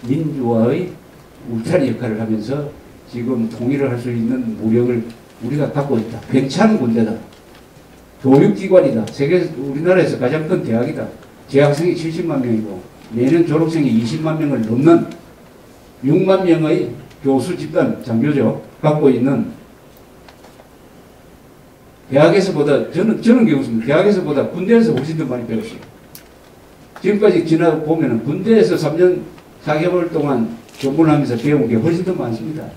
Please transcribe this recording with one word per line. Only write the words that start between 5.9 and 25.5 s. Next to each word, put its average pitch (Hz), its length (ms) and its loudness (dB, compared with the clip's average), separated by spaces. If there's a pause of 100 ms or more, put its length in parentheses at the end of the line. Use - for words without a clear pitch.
있다. - 220 -8 (100)
괜찮은 180 480 2
군대다. 113 340 0 (1080)
교육기관이다. 160 840 4
세계, 165 340 0 (160)
우리나라에서 147 600 0
가장 147 280 -2
큰 180 160 -2
대학이다. 117 460 -4 (400)
재학생이 147 480 2
칠십만 160 460 -4
명이고 107 380 -4 (320)
내년 139 340 2
졸업생이 156 420 0
이십만 151 500 0
명을 135 240 -2
넘는 135 440 4 (960)
육만 185 400 2
명의 156 460 0 (340)
교수 135 340 0
집단, 147 460 -2
장교죠. 120 580 0 (180)
갖고 151 300 2
있는 123 400 0 (2500)
대학에서보다, 151 800 2
저는, 208 280 0
저는 233 260 4
배웠습니다. 120 400 0
대학에서보다 156 640 2
군대에서 196 440 2
훨씬 160 240 -4
더 139 60 -4
많이 120 220 -6
배웠어요. 113 320 -8 (1200)